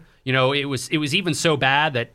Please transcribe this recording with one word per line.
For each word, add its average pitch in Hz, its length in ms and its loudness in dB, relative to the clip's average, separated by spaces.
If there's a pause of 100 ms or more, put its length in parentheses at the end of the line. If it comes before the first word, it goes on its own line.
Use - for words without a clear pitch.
(240)
You 131 100 -4
know, 131 200 2
it 143 120 0
was, 135 240 -6
it 165 80 0
was 147 160 -2
even 180 200 0
so 156 240 2
bad 139 360 2
that 117 220 -4